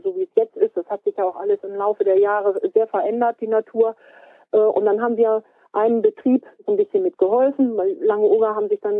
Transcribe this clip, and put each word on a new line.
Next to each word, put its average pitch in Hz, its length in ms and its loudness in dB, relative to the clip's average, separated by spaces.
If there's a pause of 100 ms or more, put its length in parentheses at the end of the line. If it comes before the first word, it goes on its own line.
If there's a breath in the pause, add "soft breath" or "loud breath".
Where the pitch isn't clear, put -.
so 190 120 -4
wie 190 80 -4
es 185 120 -10
jetzt 226 220 0
ist. - 180 0
Das 349 120 -6
hat 403 160 -8
sich - 140 -2
ja 196 60 -2
auch - 120 -2
alles 202 280 -2
im 196 120 -10
Laufe 202 280 -2
der 190 160 2
Jahre 202 400 0 (140)
sehr 220 140 2
verändert, 233 540 -2
die 220 60 -6
Natur. 220 480 0 (560 soft breath)
Äh, 214 60 2
und 214 280 2
dann 208 160 0
haben 240 160 -2
wir 220 260 2 (300 soft breath)
einem 226 280 0
Betrieb 247 440 0 (200)
so 208 80 0
ein 196 40 -2
bisschen 202 240 0
mitgeholfen, 240 760 0
weil 190 260 -2
Langeoger 214 520 2
haben 214 120 -4
sich 208 140 -4
dann 208 180 -4